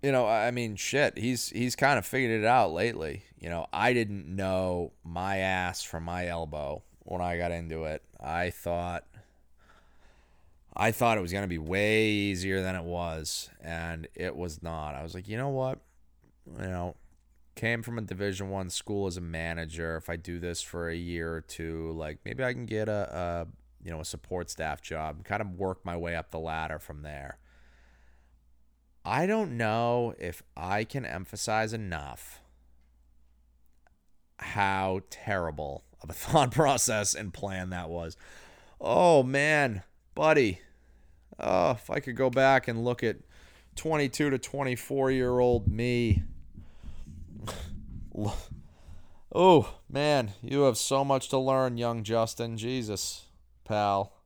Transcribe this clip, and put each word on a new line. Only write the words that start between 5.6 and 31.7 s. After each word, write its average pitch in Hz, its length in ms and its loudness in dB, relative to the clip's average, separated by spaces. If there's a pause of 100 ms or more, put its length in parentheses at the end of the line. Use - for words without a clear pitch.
from 82 220 -8
my 87 240 -4
elbow 76 540 -6 (180)
when - 200 -6
I 87 160 0
got 85 160 0
into 80 320 -4
it. 78 180 -4 (160)
I 87 320 -2
thought, 87 560 -4 (1700)
I 110 160 4
thought 113 280 4
it - 20 0
was 87 120 -2
gonna 98 140 -2
be 87 120 -2
way 104 480 4
easier 98 560 2
than 92 120 -2
it 87 100 -6
was, 85 680 -4 (100)
and 82 540 -8
it 87 200 -4
was 82 280 -8
not. 80 320 -6
I 67 80 -8
was 82 120 -10
like, 92 140 -10
"You 107 80 -6
know 135 140 -2
what? 131 300 -2 (760)
You - 80 -6
know, 90 300 -4 (580)
came 117 280 -2
from 117 160 -6
a - 20 -4
Division 98 480 -4
One 95 220 -4
school 101 360 -2
as 90 120 -4
a - 20 -8
manager. 82 760 -4
If 80 120 -10
I 85 80 -4
do 87 220 -8
this 85 240 -6
for 85 260 -6
a 82 80 -4
year 85 380 -4
or 80 80 -6
two, 82 500 -6
like, 78 320 -8
maybe 127 180 -6
I 123 120 -2
can 123 100 -10
get 107 240 -2
a, 104 260 -2
a, 85 320 -4 (380)
you 87 60 -10
know, 80 100 -8
a 78 40 -8
support - 440 -8
staff 76 320 -6
job, 78 440 -8
kind 104 180 -4
of 92 160 -8
work 95 260 -4
my 87 120 -6
way 85 200 -4
up 80 140 -8
the 82 100 -8
ladder 80 380 -6
from 73 240 -14
there." 71 360 -12 (1700)
I 127 220 2
don't 196 320 0
know 117 600 2
if - 240 -8 (140)
I 95 280 0
can 131 200 -6
emphasize 107 680 -2